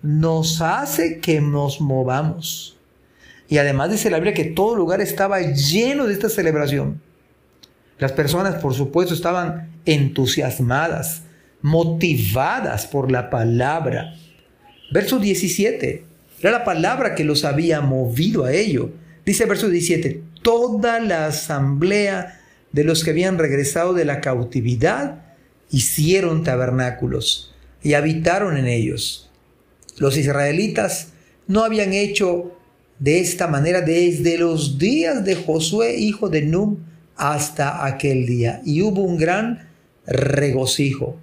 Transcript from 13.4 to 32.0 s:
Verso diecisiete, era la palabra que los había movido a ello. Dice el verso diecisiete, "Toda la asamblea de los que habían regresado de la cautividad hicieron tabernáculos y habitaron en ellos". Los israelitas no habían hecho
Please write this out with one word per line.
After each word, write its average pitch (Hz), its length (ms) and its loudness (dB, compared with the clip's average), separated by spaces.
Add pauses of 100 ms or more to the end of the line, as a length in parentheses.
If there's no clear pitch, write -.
Verso 202 260 2
diecisiete, 196 840 0 (360)
era 185 100 2
la 233 140 0
palabra 202 500 0
que 156 100 -2
los 151 200 0
había 151 380 0
movido 135 640 0
a 127 100 0
ello. 175 360 0 (360)
Dice 202 160 2
el 208 80 2
verso 202 180 0
diecisiete, 175 540 0 (200)
"Toda 233 560 2
la 180 280 0
asamblea 160 1120 -2 (320)
de 147 120 2
los 156 200 2
que 165 60 0
habían 180 280 2
regresado 156 540 0
de 170 140 2
la 139 160 -2
cautividad 127 1000 -2 (460)
hicieron 160 760 2
tabernáculos 127 1080 -2 (300)
y 147 120 2
habitaron 160 600 0
en 131 120 0
ellos". 120 640 -4 (680)
Los 139 200 2
israelitas 156 920 0 (400)
no 208 160 2
habían 208 280 0
hecho 196 600 0 (480)